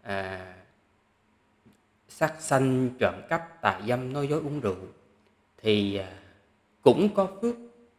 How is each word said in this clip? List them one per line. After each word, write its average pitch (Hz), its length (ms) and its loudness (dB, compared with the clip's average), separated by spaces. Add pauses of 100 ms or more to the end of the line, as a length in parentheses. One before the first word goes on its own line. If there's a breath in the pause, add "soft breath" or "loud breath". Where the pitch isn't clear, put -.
à, 95 520 -8 (1500)
sát 156 320 -2
sanh, 131 500 2 (100)
trộm 92 140 2 (160)
cắp, - 320 -6
tà 98 260 0
dâm, 127 260 -2
nói 143 140 -2
dối, 147 120 0
uống 147 200 -6
rượu 101 160 -2 (880)
thì, 104 340 2
à, 95 180 -8 (680)
cũng 151 340 6
có 190 120 2 (140)
phước 240 140 -2 (440)